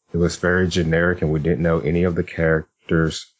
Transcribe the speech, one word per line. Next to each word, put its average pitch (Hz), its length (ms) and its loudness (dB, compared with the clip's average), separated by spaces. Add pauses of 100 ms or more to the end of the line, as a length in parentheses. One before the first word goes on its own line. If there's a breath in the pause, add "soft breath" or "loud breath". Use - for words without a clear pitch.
(120)
It - 40 -4
was 85 200 0
very 90 300 2
generic, 87 560 0
and 78 80 0
we 78 100 0
didn't 71 220 0
know 82 180 2
any 85 240 0
of 90 120 0
the 87 80 0
characters 80 1000 -2 (140)